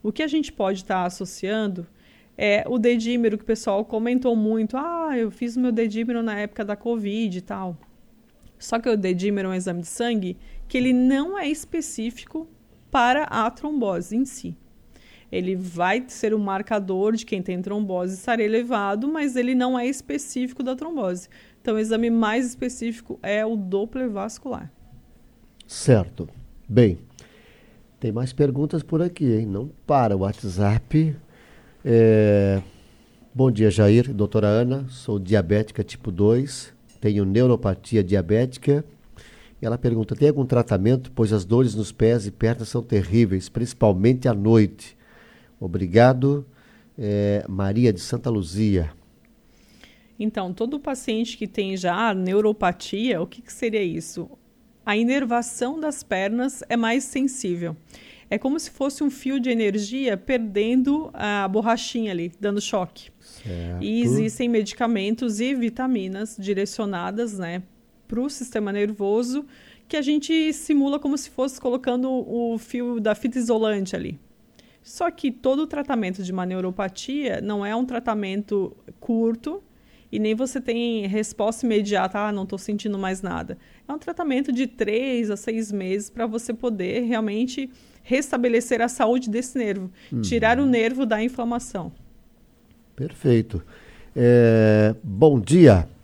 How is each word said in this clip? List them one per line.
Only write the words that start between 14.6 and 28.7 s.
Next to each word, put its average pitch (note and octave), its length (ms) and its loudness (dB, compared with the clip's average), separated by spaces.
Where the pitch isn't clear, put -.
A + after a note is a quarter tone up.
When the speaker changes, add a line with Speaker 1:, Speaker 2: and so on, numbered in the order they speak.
Speaker 1:
Ele F#3 240 -2
vai F#3 520 -2
ser - 260 -2
um G#3+ 60 0
marcador G3+ 760 -2
de A3+ 100 -6
quem F#3+ 160 -6
tem F3+ 200 -6
trombose F#3+ 520 -4
estar A3+ 260 -2
elevado, A3 680 0
mas D4 280 -2
ele B3 180 0
não B3+ 240 0
é A#3+ 80 -2
específico B3+ 800 -6
da B3+ 120 -4
trombose. B3+ 520 -6
Então, A3 140 -2
o G#3+ 40 0
exame A3 300 0
mais A3+ 360 2
específico A#3+ 760 -8
é G#3 240 -2
o A3+ 100 -2
Doppler G#3+ 540 -2
vascular. G#3 600 -8
Speaker 2:
Certo. F#2 640 2
Bem, G#2 300 6
tem G#2+ 120 -2
mais B2+ 220 -4
perguntas D3 480 0